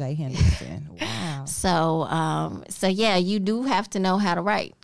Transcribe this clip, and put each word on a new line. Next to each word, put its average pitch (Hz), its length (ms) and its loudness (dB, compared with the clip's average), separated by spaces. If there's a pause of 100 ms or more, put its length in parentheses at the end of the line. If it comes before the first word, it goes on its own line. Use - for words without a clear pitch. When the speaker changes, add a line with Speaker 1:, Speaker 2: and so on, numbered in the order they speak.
Speaker 1:
Oh. 139 40 -4
Speaker 2:
Jay 135 100 -4
Henderson. 139 800 2
<laughs> - 60 -10
Wow. 165 460 -6
Speaker 1:
So, 160 580 2
um, 156 640 -2
so - 200 -4
yeah, 196 280 2
you 185 240 2
do 220 240 0
have 208 260 0
to 196 100 -2
know 190 180 2
how 190 160 2
to 170 80 -2
write. 202 420 -2